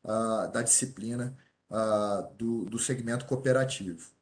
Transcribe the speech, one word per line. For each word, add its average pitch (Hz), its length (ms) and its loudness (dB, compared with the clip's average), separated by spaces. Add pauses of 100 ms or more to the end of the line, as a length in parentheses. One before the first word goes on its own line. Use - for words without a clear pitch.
ah, 110 440 0
da 117 140 -2
disciplina, 123 760 0 (320)
ah, 104 640 2
do, 113 300 -2
do 113 140 -4
segmento 120 460 -2
cooperativo. 131 840 0 (120)